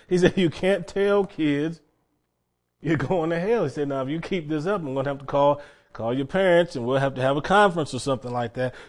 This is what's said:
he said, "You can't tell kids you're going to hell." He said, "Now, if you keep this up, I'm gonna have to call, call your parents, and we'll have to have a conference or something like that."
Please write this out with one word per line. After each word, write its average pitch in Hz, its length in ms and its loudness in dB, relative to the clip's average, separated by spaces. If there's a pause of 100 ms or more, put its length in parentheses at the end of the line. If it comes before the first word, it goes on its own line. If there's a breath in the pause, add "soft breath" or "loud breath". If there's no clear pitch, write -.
he 180 80 2
said, 180 220 4
"You 180 100 4
can't 185 380 0
tell 202 400 2
kids 156 540 -2 (1000)
you're 156 160 0
going 160 340 0
to 170 100 -2
hell." 208 240 0
He 139 60 -2
said, 143 180 -4
"Now, 135 140 -2
if 131 60 -6
you 160 120 -4
keep 165 280 -6
this 151 160 -4
up, 202 160 -2
I'm 135 140 -8
gonna 139 160 -2
have 139 80 -6
to 135 80 -16
call, 143 340 2 (320 loud breath)
call 117 220 -4
your 139 100 -2
parents, 175 520 2
and 117 100 -4
we'll 135 120 2
have 135 180 0
to 127 40 -6
have 135 160 2
a 147 60 -4
conference 185 500 2
or 131 60 -6
something 127 340 -4
like 120 220 -4
that." 127 200 -4 (140 loud breath)